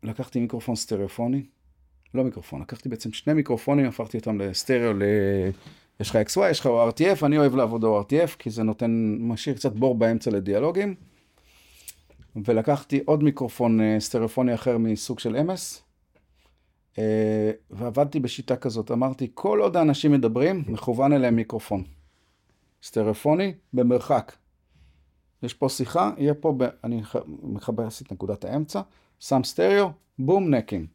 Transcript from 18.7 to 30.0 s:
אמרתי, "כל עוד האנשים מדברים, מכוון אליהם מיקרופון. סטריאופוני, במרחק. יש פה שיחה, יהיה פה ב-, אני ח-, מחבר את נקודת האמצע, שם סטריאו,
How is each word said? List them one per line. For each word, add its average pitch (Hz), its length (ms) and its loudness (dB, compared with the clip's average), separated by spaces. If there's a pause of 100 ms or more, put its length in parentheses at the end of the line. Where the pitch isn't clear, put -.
אמרתי, 131 420 -2
"כל 208 280 0
עוד 185 160 2
האנשים 151 340 4
מדברים, 139 560 2
מכוון 123 460 0
אליהם 123 220 4
מיקרופון. 110 480 -4 (1000)
סטריאופוני, 147 680 0 (200)
במרחק. 123 580 2 (1120)
יש 120 100 -8
פה 135 160 0
שיחה, 117 480 0
יהיה 147 160 2
פה 147 240 0
ב-, 127 100 2 (160)
אני 117 200 -4
ח-, - 120 -10 (280)
מחבר 113 440 -6
את - 240 -14
נקודת 98 340 -8
האמצע, 151 360 -6 (380)
שם 135 240 0
סטריאו, 196 460 2 (300)